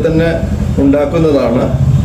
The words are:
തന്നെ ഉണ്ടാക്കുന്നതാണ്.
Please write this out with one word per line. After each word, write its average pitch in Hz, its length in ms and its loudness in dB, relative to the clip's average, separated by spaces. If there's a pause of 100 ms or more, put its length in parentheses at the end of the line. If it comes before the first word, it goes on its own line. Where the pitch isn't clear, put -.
തന്നെ 160 220 0 (540)
ഉണ്ടാക്കുന്നതാണ്. 139 800 0 (400)